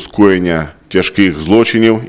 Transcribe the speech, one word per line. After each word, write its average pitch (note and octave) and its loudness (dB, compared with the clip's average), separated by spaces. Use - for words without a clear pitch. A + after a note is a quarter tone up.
скоєння F#2 0
тяжких F#2 -2
злочинів A2+ 2